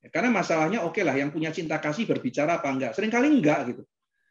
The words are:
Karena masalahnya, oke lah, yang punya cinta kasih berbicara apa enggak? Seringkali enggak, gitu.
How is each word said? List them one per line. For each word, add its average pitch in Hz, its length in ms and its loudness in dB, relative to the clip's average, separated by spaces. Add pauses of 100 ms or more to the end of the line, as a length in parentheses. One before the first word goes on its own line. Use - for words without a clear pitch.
Karena 240 240 0
masalahnya, 175 480 2
oke 170 240 -4
lah, 139 80 2
yang 139 160 0
punya 156 240 -4
cinta 160 240 -4
kasih 151 320 -2
berbicara 147 480 0
apa 139 160 -2
enggak? 131 240 -4
Seringkali 226 320 2
enggak, 151 400 4
gitu. - 140 -10 (480)